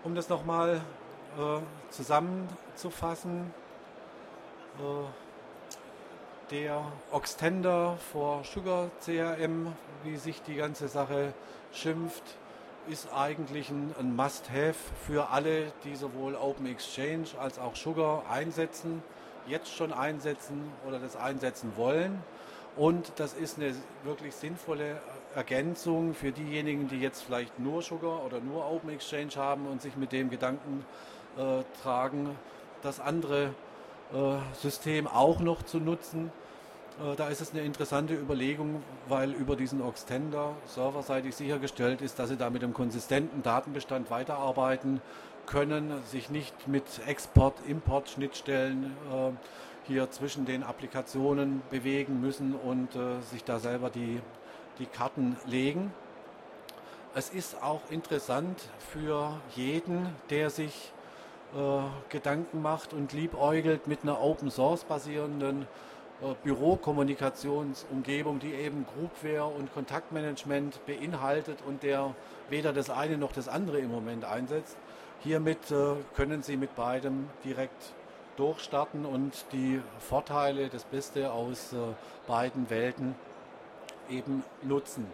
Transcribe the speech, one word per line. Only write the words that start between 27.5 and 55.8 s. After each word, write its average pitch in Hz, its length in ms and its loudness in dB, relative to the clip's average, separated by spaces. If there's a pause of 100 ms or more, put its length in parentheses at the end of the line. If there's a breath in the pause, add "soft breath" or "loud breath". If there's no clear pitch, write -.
nur 147 240 0
Sugar 165 420 -2
oder 123 160 -2
nur 143 300 -4
Open 160 180 -2
Exchange 147 480 -4
haben 139 300 2
und 135 160 -4
sich 131 120 -8
mit 135 180 -2
dem 131 180 2
Gedanken, 135 560 -2 (500 loud breath)
äh, 131 280 2 (180)
tragen, 135 560 0 (420 loud breath)
das 139 200 -4
andere, 143 500 4 (640 loud breath)
äh, 139 240 4 (160)
System 151 520 0
auch 156 340 10
noch 170 220 4
zu - 160 -2
nutzen. 165 540 0 (720 loud breath)
Äh, 143 120 0
da 147 120 2
ist 147 120 -2
es 160 120 -6
eine 156 100 0
interessante 147 520 2
Überlegung, 147 680 2 (260)
weil 135 240 4
über 135 220 2
diesen 131 280 0
Oxtender 147 720 -2 (120)
serverseitig 135 720 0
sichergestellt 139 640 2
ist, 135 180 -4
dass 123 120 0
Sie 135 60 2
da 120 140 2
mit 123 140 0
einem 120 100 2
konsistenten 131 680 2
Datenbestand 131 680 2
weiterarbeiten 131 920 4 (460 loud breath)
können, 147 580 2
sich 127 260 -6
nicht 147 360 -4
mit 139 180 4 (220)
Export-Import-Schnittstellen, 135 1900 4 (160)
äh, 131 180 2 (560 loud breath)
hier 131 240 4
zwischen 139 340 -2
den 131 200 0
Applikationen 135 1040 2
bewegen 135 500 2
müssen 135 340 2
und, 127 400 0
äh, 123 280 0
sich 117 220 -8
da 117 140 2
selber 123 320 0
die, 117 300 -2 (580 loud breath)
die 127 80 -4
Karten 123 500 2 (100)
legen. 143 480 2 (1200 loud breath)